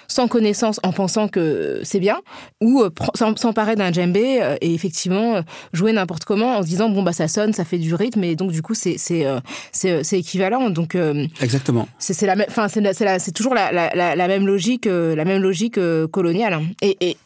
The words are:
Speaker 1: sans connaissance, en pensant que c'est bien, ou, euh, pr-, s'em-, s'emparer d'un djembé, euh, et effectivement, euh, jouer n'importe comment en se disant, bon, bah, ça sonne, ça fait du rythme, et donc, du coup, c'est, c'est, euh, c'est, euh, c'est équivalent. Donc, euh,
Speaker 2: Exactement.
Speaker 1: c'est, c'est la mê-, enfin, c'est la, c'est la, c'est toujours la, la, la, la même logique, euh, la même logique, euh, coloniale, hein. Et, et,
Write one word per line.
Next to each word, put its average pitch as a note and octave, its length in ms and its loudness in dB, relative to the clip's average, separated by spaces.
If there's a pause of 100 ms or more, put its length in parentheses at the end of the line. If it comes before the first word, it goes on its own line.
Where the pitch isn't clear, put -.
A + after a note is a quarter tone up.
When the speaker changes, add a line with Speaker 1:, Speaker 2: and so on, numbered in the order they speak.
Speaker 1:
sans B3 200 2
connaissance, G#3+ 540 2
en F#3 100 0
pensant G3 360 0
que F#2 560 0
c'est - 160 -2
bien, G3+ 180 2 (420)
ou, B3 220 6
euh, F#3+ 80 2
pr-, - 260 -6
s'em-, A3 200 2
s'emparer A3 400 0
d'un F#3+ 160 2
djembé, G3+ 500 2
euh, C#3 180 0
et E3 140 0
effectivement, F#3+ 640 -2
euh, F3 60 0 (300)
jouer F#3+ 200 2
n'importe F#3 320 -2
comment A3 340 0
en G3 40 2
se E3+ 60 -4
disant, F#3+ 220 0
bon, G3 140 2
bah, F3 80 0
ça E3 160 0
sonne, G#3+ 240 0
ça F#3+ 120 -2
fait F3 140 -2
du E3 160 -2
rythme, G#3+ 300 0
et E3+ 120 0
donc, F#3 160 -2
du D#3+ 100 -2
coup, A3+ 120 -6
c'est, F#3 240 -2
c'est, E3 280 0
euh, C3+ 120 0 (340)
c'est, - 180 0
euh, E3 140 2
c'est F#3+ 140 0
équivalent. G3 520 0
Donc, E3 260 -2
euh, D3 300 0 (140)
Speaker 2:
Exactement. B2+ 480 0 (100)
Speaker 1:
c'est, - 140 -4
c'est G3 140 0
la F#3 100 4
mê-, G3+ 120 2
enfin, A3 200 -2
c'est A3 120 -2
la, G3+ 120 2
c'est G#3+ 120 -2
la, F#3+ 160 2
c'est F3+ 120 -6
toujours B3+ 220 0
la, G3+ 180 2
la, E3+ 220 0
la, F3 220 0
la F3+ 120 2
même G3 180 2
logique, G3+ 420 0
euh, E3+ 280 2
la D3+ 80 0
même G3 180 2
logique, G3 360 0
euh, E3 300 2
coloniale, F#3 460 0
hein. D#3 80 -2 (200)
Et, G3 180 2
et, F3+ 240 -2